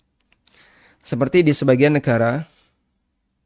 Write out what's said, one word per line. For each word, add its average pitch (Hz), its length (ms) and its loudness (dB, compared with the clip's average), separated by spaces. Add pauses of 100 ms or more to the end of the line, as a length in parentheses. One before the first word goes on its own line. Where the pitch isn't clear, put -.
(1000)
Seperti 139 480 0
di 143 80 2
sebagian 139 400 2
negara, 123 480 -2 (1040)